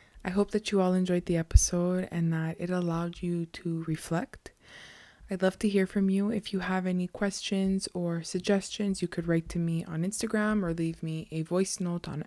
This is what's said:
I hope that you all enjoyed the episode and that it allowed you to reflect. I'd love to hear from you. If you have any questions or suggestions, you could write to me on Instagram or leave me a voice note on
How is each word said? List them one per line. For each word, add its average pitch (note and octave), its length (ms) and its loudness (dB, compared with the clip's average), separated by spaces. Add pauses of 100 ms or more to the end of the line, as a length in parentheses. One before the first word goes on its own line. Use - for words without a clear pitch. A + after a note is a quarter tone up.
(260)
I F#3 60 -4
hope G3+ 200 2
that G#3 200 -2
you G3 100 4
all F#3 120 4
enjoyed F3+ 340 2
the E3+ 100 2
episode F3+ 760 4
and E3 220 2
that D#3+ 260 -2
it F3 100 -4
allowed E3+ 520 -2
you F3 240 -2
to E3 420 -6
reflect. - 640 -4 (800)
I'd F#3 120 -4
love F#3+ 180 2
to G#3+ 100 2
hear G3 160 4
from G3 240 2
you. G3 220 2
If G#3+ 220 -4
you F#3+ 60 2
have F#3 260 -2
any F3+ 220 0
questions F#3+ 880 -2
or E3+ 300 -2
suggestions, G3 800 0
you F3 80 -2
could E3 180 -6
write E3 220 2
to E3+ 100 -2
me E3 240 0
on D#3+ 200 -4
Instagram G#3+ 600 0
or E3 100 0
leave E3 300 -4
me D#3+ 280 -4
a D#3+ 100 -2
voice F3+ 400 0
note F3 260 -4
on D3+ 200 -6